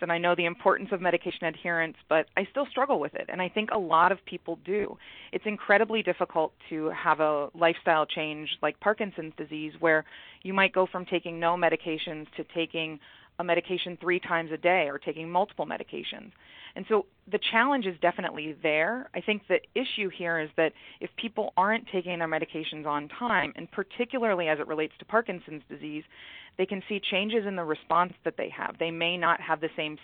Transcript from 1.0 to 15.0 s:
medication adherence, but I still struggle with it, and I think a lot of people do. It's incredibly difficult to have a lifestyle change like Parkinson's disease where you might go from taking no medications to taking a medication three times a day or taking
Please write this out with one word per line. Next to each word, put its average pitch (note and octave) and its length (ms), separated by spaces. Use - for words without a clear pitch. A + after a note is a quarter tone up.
medication F3 460
adherence, E3 500
but D#3 160
I F#3+ 140
still C4+ 200
struggle C4 300
with D3 140
it, - 160
and F3+ 100
I F3+ 80
think G#3+ 240
a A3 60
lot F3 340
of F#3 140
people E3+ 360
do. G3+ 360
It's - 140
incredibly G#3+ 560
difficult E3+ 500
to D#3 220
have D#3 300
a D3+ 340
lifestyle E3 500
change D3+ 460
like D3+ 200
Parkinson's G3 580
disease D#3 420
where D#3+ 240
you F#3 100
might F#3+ 220
go F#3 120
from F3+ 200
taking E3+ 340
no E3+ 160
medications D#3+ 680
to D#3 80
taking D#3+ 460
a F3 60
medication F3 540
three F3+ 220
times E3 320
a D#3 60
day F3 320
or C#3+ 80
taking D#3+ 320